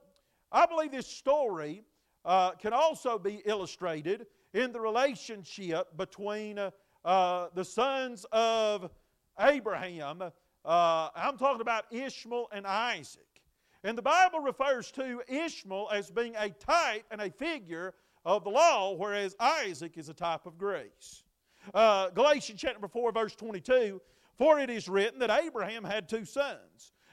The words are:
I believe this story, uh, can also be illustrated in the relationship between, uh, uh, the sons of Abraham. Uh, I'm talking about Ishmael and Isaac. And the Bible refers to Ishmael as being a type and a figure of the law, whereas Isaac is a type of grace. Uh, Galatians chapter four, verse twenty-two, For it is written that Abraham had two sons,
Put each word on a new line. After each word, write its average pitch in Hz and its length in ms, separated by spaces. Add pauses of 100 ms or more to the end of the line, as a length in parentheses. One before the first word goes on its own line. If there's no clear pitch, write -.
(520)
I 285 140
believe 311 260
this 254 160
story, 208 720 (420)
uh, 185 280
can 214 200
also 262 460
be 196 260
illustrated 185 840 (260)
in 247 160
the 233 100
relationship 208 1160
between, 202 640
uh, 196 100 (340)
uh, 180 500
the 180 100
sons 254 680
of 220 580 (520)
Abraham. 185 840 (420)
Uh, 165 520
I'm 233 200
talking 254 260
about 226 300
Ishmael 240 600
and 202 160
Isaac. 202 760 (400)
And 220 160
the 208 40
Bible 339 360
refers 269 540
to 254 340
Ishmael 214 640
as 208 180
being 226 280
a 214 140
type 269 600
and 214 100
a 202 120
figure 190 600 (300)
of 196 200
the 202 60
law, 233 420
whereas 202 480
Isaac 214 580
is 139 100
a 160 60
type 170 320
of 165 100
grace. - 680 (480)
Uh, 196 380
Galatians 226 500
chapter 208 280
four, 240 240
verse 220 240
twenty-two, 214 640 (360)
For 302 220
it 262 120
is 220 180
written 196 320
that 233 100
Abraham 226 540
had 196 240
two 220 160
sons, 190 680 (200)